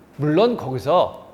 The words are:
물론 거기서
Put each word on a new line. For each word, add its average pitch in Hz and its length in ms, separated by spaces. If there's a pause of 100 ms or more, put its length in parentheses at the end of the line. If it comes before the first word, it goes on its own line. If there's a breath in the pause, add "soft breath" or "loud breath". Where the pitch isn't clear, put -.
(180)
물론 165 380
거기서 131 800